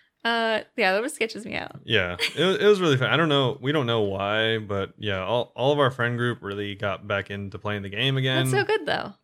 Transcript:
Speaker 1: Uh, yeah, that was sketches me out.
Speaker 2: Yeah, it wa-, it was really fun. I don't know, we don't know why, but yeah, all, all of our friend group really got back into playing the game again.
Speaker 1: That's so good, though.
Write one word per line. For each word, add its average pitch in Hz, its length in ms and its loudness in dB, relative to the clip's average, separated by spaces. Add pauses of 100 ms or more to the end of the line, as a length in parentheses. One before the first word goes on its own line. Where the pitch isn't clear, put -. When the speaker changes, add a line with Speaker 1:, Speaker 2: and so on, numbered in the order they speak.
(240)
Speaker 1:
Uh, 226 380 0 (140)
yeah, 190 180 4
that 214 100 0
was 294 100 -6
sketches 220 320 -6
me - 100 -10
out. - 280 -10
Speaker 2:
Yeah, 90 340 0 (180)
it 139 80 0
wa-, 185 120 2
it 196 120 4
was 202 140 6
really 151 160 4
fun. 117 140 2
I 127 60 6
don't 160 120 4
know, 135 320 2
we 131 100 -2
don't 147 140 0
know 117 160 2
why, 104 560 0
but 98 400 -4
yeah, 98 260 -4
all, 113 320 -2
all 127 160 2
of 147 60 2
our 131 140 4
friend 120 260 -2
group 120 240 -2
really 101 320 -6
got 98 340 -4
back 101 220 -2
into 101 300 -8
playing 104 240 -4
the 98 60 -10
game 127 280 0
again. 131 320 0
Speaker 1:
That's - 20 0
so 392 140 2
good, 415 220 -2
though. - 260 -4 (100)